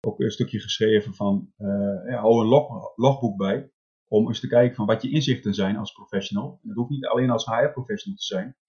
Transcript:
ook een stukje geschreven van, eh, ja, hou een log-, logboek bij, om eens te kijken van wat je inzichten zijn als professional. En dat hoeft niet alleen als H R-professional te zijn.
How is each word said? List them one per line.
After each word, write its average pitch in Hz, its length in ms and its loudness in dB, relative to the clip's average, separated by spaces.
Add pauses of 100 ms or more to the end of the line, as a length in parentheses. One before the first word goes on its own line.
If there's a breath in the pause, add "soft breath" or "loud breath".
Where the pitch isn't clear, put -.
ook - 120 -6
een 123 120 2
stukje 107 280 -4
geschreven 107 540 2
van, 101 440 0
eh, 101 520 -4
ja, 120 100 -4
hou 113 220 4
een 110 60 2
log-, 131 480 2
logboek 120 420 2
bij, 101 340 -4 (360)
om 110 200 4
eens 113 120 -6
te - 80 -10
kijken 123 280 4
van 107 100 -4
wat 110 160 2
je - 80 -4
inzichten 131 440 0
zijn 98 240 0
als 107 140 -8
professional. - 720 -6
En 110 60 -14
dat 104 100 -8
hoeft 123 120 -2
niet 139 160 -6
alleen 127 240 2
als 113 160 0
H 113 60 -6
R-professional 113 680 -2
te - 80 -10
zijn. 101 300 -6 (140)